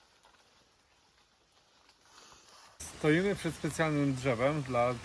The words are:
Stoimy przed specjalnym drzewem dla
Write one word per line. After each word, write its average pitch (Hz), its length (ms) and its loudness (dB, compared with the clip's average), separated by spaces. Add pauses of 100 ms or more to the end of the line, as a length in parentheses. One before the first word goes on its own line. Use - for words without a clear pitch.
(2750)
Stoimy 175 560 2
przed 156 200 -6
specjalnym 143 600 0
drzewem 131 460 0
dla 123 320 2 (120)